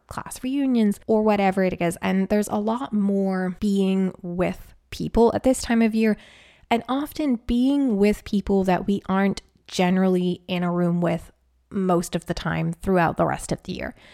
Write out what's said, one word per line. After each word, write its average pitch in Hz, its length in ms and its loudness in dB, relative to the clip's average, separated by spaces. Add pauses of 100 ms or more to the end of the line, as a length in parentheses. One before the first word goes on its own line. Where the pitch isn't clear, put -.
class - 360 -12
reunions 254 640 2
or 220 160 2
whatever 196 420 2
it 185 160 -2
is. 170 200 0
And 190 280 0
there's 208 200 0
a 214 120 -2
lot 226 320 -4
more 190 680 0
being 190 640 2
with 175 520 -4 (160)
people 220 440 2
at 202 80 -2
this 262 200 2
time 226 200 2
of 220 120 2
year, 220 220 2 (540)
and 233 180 2
often 277 480 -2 (100)
being 254 500 2
with 208 280 2
people 196 400 0
that 185 220 0
we 202 200 -2
aren't 190 360 0 (300)
generally 180 720 2
in 180 160 -4
a 175 80 -2
room 175 300 0
with 170 320 -2 (380)
most 185 440 0
of 170 120 -6
the 170 80 -4
time 165 380 -4
throughout 175 440 0
the 170 100 2
rest - 240 -4
of - 140 -4
the 185 80 -10
year. - 220 -8 (180)